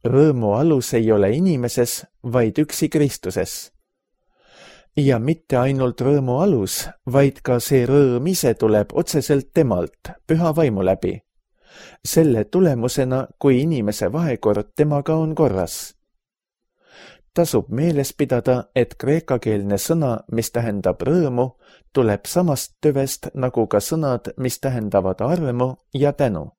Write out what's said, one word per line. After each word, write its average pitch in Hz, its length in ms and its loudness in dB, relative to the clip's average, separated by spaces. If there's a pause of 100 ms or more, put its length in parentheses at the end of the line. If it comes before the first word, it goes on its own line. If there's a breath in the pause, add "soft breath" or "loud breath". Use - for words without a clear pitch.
Rõõmu 123 500 4
alus 139 380 2
ei 113 180 2
ole 101 240 4
inimeses, 127 680 0 (180)
vaid 120 380 0
üksi 151 280 -2
Kristuses. - 840 -4 (1200 soft breath)
Ja 135 220 2
mitte 139 400 -2
ainult 131 420 0
rõõmu 131 400 0
alus, 139 460 0 (180)
vaid 135 380 0
ka 123 160 0
see 127 260 2
rõõm 135 460 2
ise 131 260 0
tuleb 107 400 2
otseselt 143 560 -2
temalt, 104 560 -2 (160)
Püha 160 300 0
Vaimu 123 260 0
läbi. 92 380 0 (840 loud breath)
Selle 123 400 2
tulemusena, 131 840 0 (100)
kui 135 240 4
inimese 110 480 -2
vahekord 110 680 -2
temaga 151 440 0
on 160 160 -2
korras. 95 580 -2 (1400 loud breath)
Tasub 160 320 0
meeles 143 480 -2
pidada, 127 560 0
et 120 240 0
kreekakeelne 113 800 -2
sõna, 143 540 -2
mis 113 180 -2
tähendab 101 560 -2
rõõmu, 131 460 0 (420 soft breath)
tuleb 110 320 2
samast - 560 -2
tüvest 139 540 -2
nagu 127 340 0
ka 104 80 2
sõnad, 139 600 -2
mis 127 200 -4
tähendavad 104 640 -2
armu 127 540 -2 (180)
ja 143 200 0
tänu. 92 340 -2 (120)